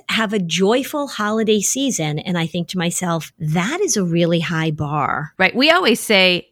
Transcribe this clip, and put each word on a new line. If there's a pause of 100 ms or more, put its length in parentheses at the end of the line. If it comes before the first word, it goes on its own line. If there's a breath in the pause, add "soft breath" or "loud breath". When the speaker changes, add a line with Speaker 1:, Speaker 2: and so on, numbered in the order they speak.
Speaker 1:
"Have
a
joyful
holiday
season."
And
I
think
to
myself,
"That
is
a
really
high
bar."
Speaker 2:
Right.
We
always
say